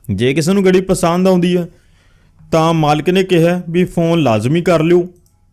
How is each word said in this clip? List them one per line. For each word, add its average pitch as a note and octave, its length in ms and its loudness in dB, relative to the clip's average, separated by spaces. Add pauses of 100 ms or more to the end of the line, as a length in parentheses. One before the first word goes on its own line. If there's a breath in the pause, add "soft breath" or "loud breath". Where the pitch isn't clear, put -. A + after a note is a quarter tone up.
(100)
ਜੇ A#2 240 -2
ਕਿਸੇ D#3+ 180 0
ਨੂੰ G3 120 0
ਗੱਡੀ F#3 160 4
ਪਸੰਦ F#3 480 0
ਆਉਂਦੀ F3+ 280 0
ਹੈ, E3+ 100 -4 (880 soft breath)
ਤਾਂ E3 220 2
ਮਾਲਕ D3+ 360 0
ਨੇ F#3 120 2
ਕਿਹਾ F3 380 0 (100)
ਵੀ F3+ 140 0
ਫੋਨ E3+ 380 -2
ਲਾਜ਼ਮੀ B2 400 0
ਕਰ E3 200 0
ਲਿਓ F3 240 2 (460)